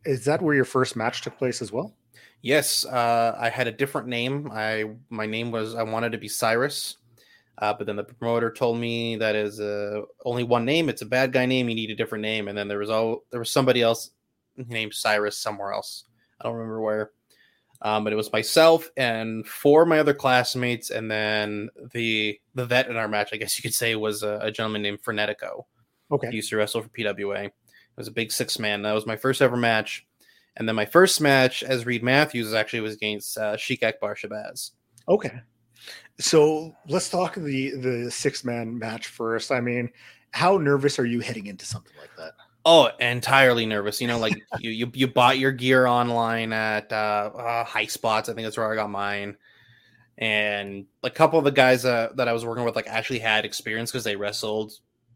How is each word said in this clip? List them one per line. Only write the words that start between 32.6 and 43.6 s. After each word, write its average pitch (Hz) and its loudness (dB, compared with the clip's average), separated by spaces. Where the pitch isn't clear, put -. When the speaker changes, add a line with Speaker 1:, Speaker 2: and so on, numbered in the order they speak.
Speaker 2:
was 107 -4
against, 107 -6
uh, 107 -2
Sheik - -4
Akbar 104 -2
Shabazz. - -12
Speaker 1:
Okay. 160 2
So 156 4
let's 170 -2
talk 180 0
the, 139 -4
the 123 -2
six - -4
man 117 -4
match 113 -8
first. 113 -4
I 127 2
mean, 120 -2
how 180 4
nervous 143 2
are 135 2
you 117 0
heading 113 -8
into 98 -14
something - -10
like - -20
that? - -14
Speaker 2:
Oh, 160 10
entirely 123 4